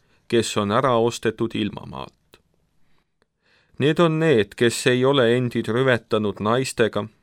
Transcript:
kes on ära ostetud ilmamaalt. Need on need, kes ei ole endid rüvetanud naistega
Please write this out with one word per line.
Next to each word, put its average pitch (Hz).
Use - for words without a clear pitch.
kes 117
on 101
ära 123
ostetud 117
ilmamaalt. -
Need 147
on 160
need, 143
kes -
ei 127
ole 127
endid 120
rüvetanud 113
naistega 110